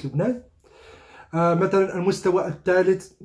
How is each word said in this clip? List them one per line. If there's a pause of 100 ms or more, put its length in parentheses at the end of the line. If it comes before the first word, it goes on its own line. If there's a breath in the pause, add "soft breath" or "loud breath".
لبنان. (920 loud breath)
آه،
مثلا
المستوى
الثالث (120)